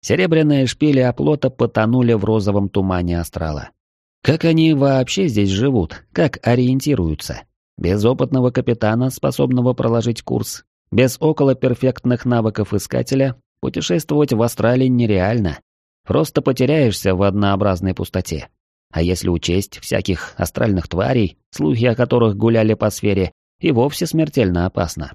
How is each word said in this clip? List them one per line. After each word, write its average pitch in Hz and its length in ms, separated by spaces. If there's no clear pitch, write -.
Серебряные 151 640
шпили 143 320
оплота 139 500
потонули 117 640
в 101 120
розовом 101 420
тумане 90 540
астрала. 78 480
Как 156 220
они 160 280
вообще 139 540
здесь 104 220
живут? 104 640
Как - 340
ориентируются? 123 960
Без 101 280
опытного 127 460
капитана, 120 580
способного 127 640
проложить 117 480
курс, - 420
без 123 280
околоперфектных 127 1040
навыков 110 500
искателя, 127 600
путешествовать 151 720
в 110 100
астрале 120 460
нереально. 107 720
Просто 151 360
потеряешься 127 720
в 90 60
однообразной 98 720
пустоте. 90 540
А 80 80
если 90 260
учесть 87 520
всяких - 580
астральных 95 500
тварей, 110 500
слухи 143 340
о 120 120
которых 117 420
гуляли 110 380
по 107 160
сфере, 98 420
и 170 140
вовсе 143 340
смертельно 113 580
опасно. 82 500